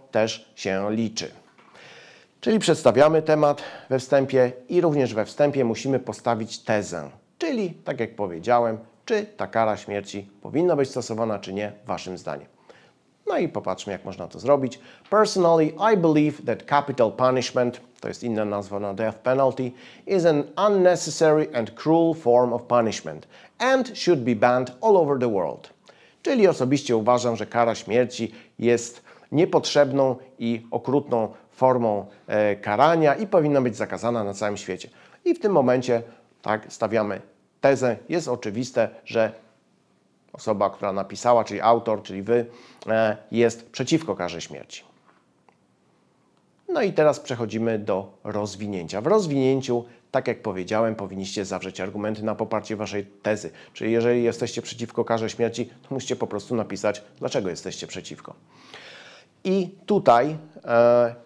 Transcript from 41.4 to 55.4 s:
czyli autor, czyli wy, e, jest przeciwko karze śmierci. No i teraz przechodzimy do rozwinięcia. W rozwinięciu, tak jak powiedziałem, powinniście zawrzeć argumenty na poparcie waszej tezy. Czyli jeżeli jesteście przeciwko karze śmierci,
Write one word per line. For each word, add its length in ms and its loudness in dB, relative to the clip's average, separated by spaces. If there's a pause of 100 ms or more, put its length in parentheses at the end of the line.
czyli 160 -6
autor, 420 2
czyli 200 -10
wy, 240 0 (400)
e, 300 0 (160)
jest 380 0
przeciwko 460 -2
karze 240 -6
śmierci. 440 -16 (1800)
No 140 0
i 100 0
teraz 280 4
przechodzimy 580 -4
do 340 -4 (120)
rozwinięcia. 760 -6
W 60 -6
rozwinięciu, 800 0 (260)
tak 180 -2
jak 140 -6
powiedziałem, 520 -2
powinniście 500 -8
zawrzeć 360 -8
argumenty 420 -6
na 120 -4
poparcie 420 -6
waszej 300 -6
tezy. 440 -4 (220)
Czyli 200 -4
jeżeli 320 2
jesteście 380 -4
przeciwko 420 -6
karze 260 -2
śmierci, 360 -4